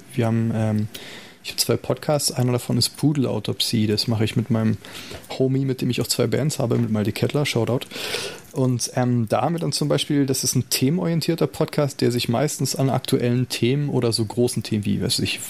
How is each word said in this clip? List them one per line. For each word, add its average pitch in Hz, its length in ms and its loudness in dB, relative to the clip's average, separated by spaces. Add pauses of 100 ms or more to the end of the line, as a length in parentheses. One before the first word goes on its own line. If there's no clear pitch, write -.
(140)
wir 117 120 0
haben, 113 280 2
ähm, 107 340 0 (540)
ich - 80 -12
hab - 100 -4
zwei 117 160 2
Podcasts, - 560 0
einer 123 200 2
davon 123 240 0
ist 120 220 0
Pudelautopsie, 117 880 0
das 107 220 0
mache 113 160 2
ich - 120 0
mit 117 140 0
meinem 110 260 2 (600)
Homie, 131 260 2
mit 131 160 -2
dem 139 80 0
ich 123 140 0
auch 113 40 -2
zwei 127 200 0
Bands 127 320 0
habe, 123 180 2
mit 117 140 2
Malte 107 220 0
Kettler, 139 340 0
Shoutout. 113 400 0 (640)
Und, 127 420 0
ähm, 123 340 2
da 110 140 2
haben 160 120 0
wir 165 60 -4
dann 151 120 -2
zum 147 160 -2
Beispiel, 143 380 2
das 135 180 0
ist 117 100 0
ein 127 140 2
themenorientierter 165 800 0
Podcast, - 560 0
der 123 100 4
sich 120 160 -2
meistens 135 480 0
an 135 140 2
aktuellen 123 580 0
Themen 139 400 0
oder 120 240 0
so 110 120 0
großen 120 380 0
Themen 107 220 -2
wie, 101 160 0
weiß - 200 -2
ich, - 300 -4